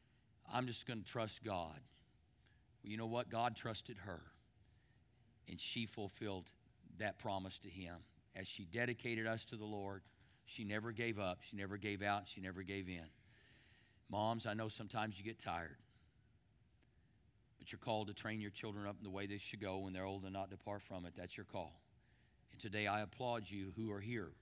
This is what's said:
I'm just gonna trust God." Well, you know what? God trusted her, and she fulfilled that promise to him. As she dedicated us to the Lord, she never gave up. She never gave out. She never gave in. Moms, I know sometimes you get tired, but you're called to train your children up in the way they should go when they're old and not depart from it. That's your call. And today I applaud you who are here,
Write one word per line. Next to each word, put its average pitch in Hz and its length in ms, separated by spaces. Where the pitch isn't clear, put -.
I'm 127 160
just 117 200
gonna 110 160
trust 110 420
God." 87 360
Well, 104 80
you 107 60
know 113 100
what? 120 220
God 117 260
trusted 110 440
her, 92 240
and 90 120
she - 260
fulfilled 98 640
that 101 200
promise 95 420
to 101 80
him. 87 280
As 92 140
she - 160
dedicated 117 600
us 113 200
to 120 100
the 107 80
Lord, 98 380
she - 200
never 107 260
gave 113 280
up. 92 240
She - 140
never 98 200
gave 101 260
out. 101 260
She - 120
never 95 220
gave 95 260
in. 85 200
Moms, 110 360
I 104 80
know 110 140
sometimes 107 480
you 98 80
get 113 140
tired, 85 380
but - 100
you're 113 80
called 107 300
to 101 60
train 110 260
your 104 100
children 104 360
up 101 120
in 104 60
the 98 60
way 98 160
they 101 120
should 98 220
go 95 180
when 95 140
they're 92 120
old 98 200
and 95 80
not 95 180
depart 101 320
from 90 240
it. 85 100
That's 90 200
your 104 100
call. - 340
And - 100
today 104 280
I 104 140
applaud 117 460
you 95 280
who 110 160
are 101 80
here, 104 420